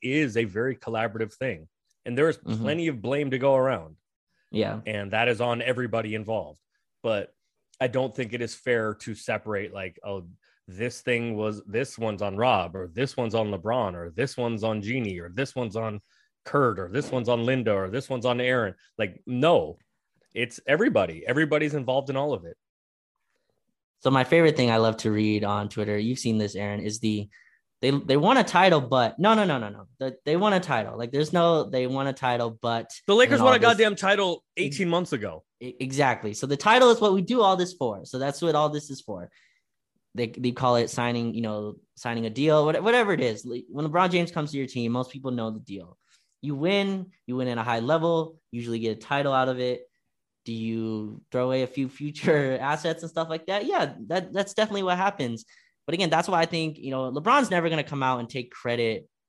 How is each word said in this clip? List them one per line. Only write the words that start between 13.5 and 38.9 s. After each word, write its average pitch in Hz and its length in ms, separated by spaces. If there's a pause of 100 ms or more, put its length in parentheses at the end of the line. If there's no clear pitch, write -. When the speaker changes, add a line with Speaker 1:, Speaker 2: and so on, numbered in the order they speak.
Speaker 1:
LeBron," 104 420
or 85 160
"This 117 260
one's 117 280
on 110 180
Jeanie," 104 380
or 85 100
"This 131 260
one's 113 200
on 110 260 (440)
Kurt," 123 320
or 90 120
"This 135 220
one's 123 180
on 117 160
Linda," 120 280
or 95 160
"This 127 200
one's 123 160
on 123 160
Aaron." 123 340 (220)
Like, 104 280
no, 123 520 (580)
it's 117 320
everybody. 131 580
Everybody's 151 480
involved 131 360
in 135 80
all 143 160
of 87 120
it. 82 120 (1400)
Speaker 2:
So 135 100
my 131 120
favorite 160 320
thing 123 160
I 113 60
love 113 200
to 110 140
read 107 320
on 101 260
Twitter, 104 280
you've 117 220
seen 110 180
this, 104 180
Aaron, 104 260
is 107 180
the, 104 280 (540)
"They, 131 100
they 139 260
won 208 200
a 220 60
title, 175 380
but," 123 380
no, 208 140
no, 220 120
no, 151 120
no, 107 120
no. 101 180 (120)
The, 135 160 (100)
"They 151 120
won 202 160
a 185 60
title." 113 380
Like, 120 140
there's 147 220
no, 170 300
"They 127 240
won 135 200
a 131 60
title, 120 480
but," 117 280 (180)
Speaker 1:
The 202 80
Lakers 262 240
Speaker 2:
and 240 60
Speaker 1:
won 262 80
Speaker 2:
all - 20
Speaker 1:
a 233 40
Speaker 2:
this. 226 100
Speaker 1:
goddamn 214 260
title 196 480 (140)
Speaker 2:
Ex- 170 80 (100)
Speaker 1:
eighteen 175 140
months 170 240
ago. 98 300 (160)
Speaker 2:
E-, 123 200
exactly. 131 540
So 131 140
the 139 100
title 240 340
is 226 100
what 208 120
we 196 80
do 233 200
all 190 160
this 180 160
for. 107 320
So 131 140
that's 139 220
what 165 140
all 151 140
this 147 200
is 131 120